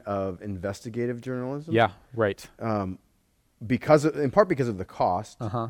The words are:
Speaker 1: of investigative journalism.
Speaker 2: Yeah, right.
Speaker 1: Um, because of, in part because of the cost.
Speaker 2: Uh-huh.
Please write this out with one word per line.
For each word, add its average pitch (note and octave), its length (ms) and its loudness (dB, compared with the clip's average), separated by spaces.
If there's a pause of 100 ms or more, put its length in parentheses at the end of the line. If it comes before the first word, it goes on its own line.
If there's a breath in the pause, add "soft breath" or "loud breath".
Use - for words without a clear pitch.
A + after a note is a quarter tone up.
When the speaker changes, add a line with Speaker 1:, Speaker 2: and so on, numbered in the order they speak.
Speaker 1:
of G2 360 -2
investigative G#2+ 800 -4
journalism. B2+ 520 -6
Speaker 2:
Yeah, A2+ 180 6 (240)
right. G#2+ 320 0 (120)
Speaker 1:
Um, G#2 380 -2 (680)
because C#3 400 4
of, D#3 120 0
in C#3+ 140 0
part G3+ 180 4
because C3+ 180 0
of A2 100 -2
the F#2+ 80 -6
cost. G#2+ 560 -2
Speaker 2:
Uh-huh. A2+ 280 -4